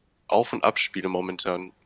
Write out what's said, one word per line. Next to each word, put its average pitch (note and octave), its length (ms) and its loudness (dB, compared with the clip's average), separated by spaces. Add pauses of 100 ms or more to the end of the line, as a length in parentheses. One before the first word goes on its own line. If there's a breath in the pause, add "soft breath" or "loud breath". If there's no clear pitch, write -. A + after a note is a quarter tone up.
(280)
Auf- A2 240 2
und B2 120 0
Abspiele F#2+ 440 0
momentan, F#2 640 -4 (140)